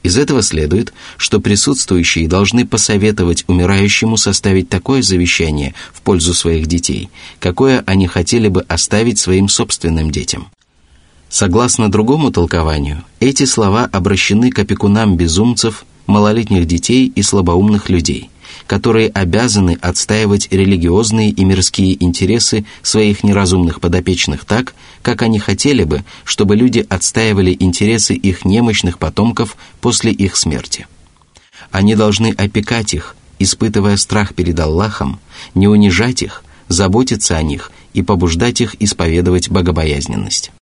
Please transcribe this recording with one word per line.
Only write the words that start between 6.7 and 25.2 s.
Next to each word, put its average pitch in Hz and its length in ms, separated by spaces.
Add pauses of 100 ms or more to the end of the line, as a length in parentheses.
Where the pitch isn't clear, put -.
какое 127 460
они 95 220
хотели 104 400
бы 92 140
оставить 107 580
своим 95 300
собственным 80 600
детям. - 380 (800)
Согласно 110 640
другому 120 400
толкованию, 78 720 (160)
эти 135 240
слова 113 480
обращены 101 600
к 117 80
опекунам 101 580
безумцев, 104 680 (220)
малолетних 104 580
детей 120 480
и 107 80
слабоумных 98 680
людей, 85 400 (380)
которые 110 420
обязаны 98 720
отстаивать 101 680
религиозные 98 800
и 98 140
мирские 95 600
интересы 104 640 (160)
своих 104 420
неразумных 95 560
подопечных 87 680
так, 127 300 (260)
как 120 200